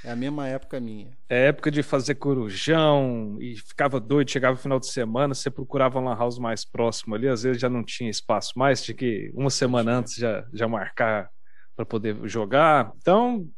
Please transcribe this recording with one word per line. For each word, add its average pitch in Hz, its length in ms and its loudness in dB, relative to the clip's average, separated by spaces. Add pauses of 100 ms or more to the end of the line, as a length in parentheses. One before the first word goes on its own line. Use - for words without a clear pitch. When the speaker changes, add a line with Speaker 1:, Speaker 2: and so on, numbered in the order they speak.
Speaker 1:
é 120 60 -8
a 120 60 -6
mesma 139 320 -4
época 135 320 -6
minha. 107 360 -8 (120)
Speaker 2:
é 127 200 6
época 151 220 2
de 147 120 2
fazer 139 320 0
corujão 131 1300 2
e 120 160 -8
ficava 135 440 0
doido, 139 300 2
chegava 131 240 2
no 123 80 -6
final 135 180 0
de - 60 -6
semana, 127 480 0
você - 160 -4
procurava 131 480 0
uma 131 140 0
lan 110 60 -2
house 120 200 0
mais 113 260 -2
próximo 113 500 -2
ali, 117 140 0
às 117 140 0
vezes 123 180 0
já 127 80 2
não 120 160 -2
tinha - 240 -6
espaço - 480 -2
mais, 131 260 4
tinha 110 140 -8
que 107 380 -2
uma 135 160 0
semana 123 420 2
Speaker 1:
Tinha. 123 60 2
Speaker 2:
antes 117 160 -4
já, 107 400 -2
já 113 120 0
marcar 110 640 -2 (480)
pra 117 80 -4
poder 110 320 -2 (120)
jogar. 117 680 4
Então, 214 600 2